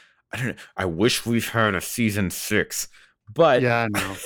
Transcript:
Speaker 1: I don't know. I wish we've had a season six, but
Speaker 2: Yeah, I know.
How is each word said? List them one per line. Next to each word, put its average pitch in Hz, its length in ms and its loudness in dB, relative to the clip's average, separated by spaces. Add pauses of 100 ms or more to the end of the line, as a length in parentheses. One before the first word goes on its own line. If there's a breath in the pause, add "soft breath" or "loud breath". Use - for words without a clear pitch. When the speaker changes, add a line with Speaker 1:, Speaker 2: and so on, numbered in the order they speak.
(320 soft breath)
Speaker 1:
I - 60 -8
don't 127 100 -4
know. - 60 -6 (220 loud breath)
I 95 100 -2
wish 90 380 2
we've 117 240 0
had 110 260 2
a 87 60 -2
season 104 500 -2
six, - 580 -2 (440 soft breath)
but 143 300 4
Speaker 2:
Yeah, 117 220 2
I 113 40 -2
know. 98 380 -4